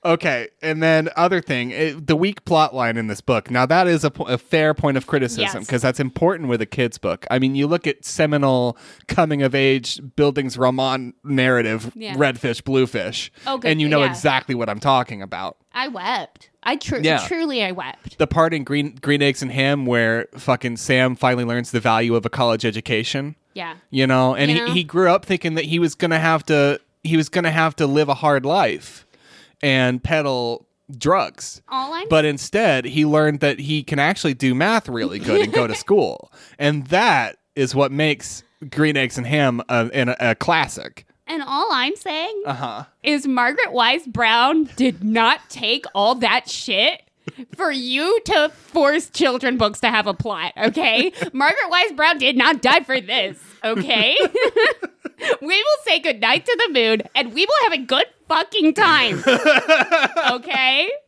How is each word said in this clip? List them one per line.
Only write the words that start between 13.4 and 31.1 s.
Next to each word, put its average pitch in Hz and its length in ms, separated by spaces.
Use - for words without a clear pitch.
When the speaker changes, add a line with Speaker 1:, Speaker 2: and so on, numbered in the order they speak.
Speaker 2:
Oh, 269 120
good. 160 120
Speaker 1:
and 156 100
you 151 80
know 147 140
Speaker 2:
Yeah. 135 80
Speaker 1:
exactly 131 460
what 117 120
I'm 104 120
talking 123 420
about. 95 340
Speaker 2:
I 254 140
wept. 208 600
I 262 140
tru-, - 260
Speaker 1:
Yeah. 156 240
Speaker 2:
truly, 302 380
I 190 80
wept. 156 460
Speaker 1:
The 156 80
part 165 260
in 151 120
Green, 143 360
Green 143 220
Eggs 139 180
and 131 120
Ham 135 340
where 117 400
fucking 123 420
Sam 127 380
finally 123 280
learns 120 260
the 120 100
value 117 360
of 113 100
a - 40
college 117 360
education. 117 680
Speaker 2:
Yeah. 170 200
Speaker 1:
You 131 160
know, 131 280
and 143 160
Speaker 2:
You 156 80
Speaker 1:
he, 160 80
Speaker 2:
know? 165 60
Speaker 1:
he 175 120
grew 170 240
up 180 160
thinking 170 300
that 165 120
he 165 120
was 170 160
gonna 165 240
have 160 280
to, 143 340
he 160 140
was 160 140
gonna 170 200
have 160 260
to 156 100
live 143 240
a 139 40
hard 143 300
life 135 640
and 127 400
peddle 131 640
drugs. - 720